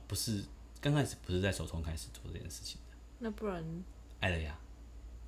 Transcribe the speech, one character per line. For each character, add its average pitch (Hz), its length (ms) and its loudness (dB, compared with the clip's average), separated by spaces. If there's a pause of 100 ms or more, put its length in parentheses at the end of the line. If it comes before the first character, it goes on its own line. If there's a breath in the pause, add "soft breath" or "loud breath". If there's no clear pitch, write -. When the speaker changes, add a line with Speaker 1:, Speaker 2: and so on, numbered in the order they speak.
Speaker 1:
不 98 80 0
是， 101 280 4 (380)
刚 143 120 6
开 143 120 8
始 - 100 -2 (100)
不 - 60 0
是 90 80 6
在 98 120 8
手 82 140 0
冲 82 160 0
开 80 140 2
始 - 160 -4
做 - 200 -8
这 85 60 -4
件 90 120 -6
事 - 140 -8
情 - 140 -6 (120)
的。 - 80 -14 (220)
Speaker 2:
那 226 120 -2
不 214 160 -2
然？ 175 160 0 (560)
Speaker 1:
爱 - 100 6
乐 87 100 6
压。 76 180 -2 (720)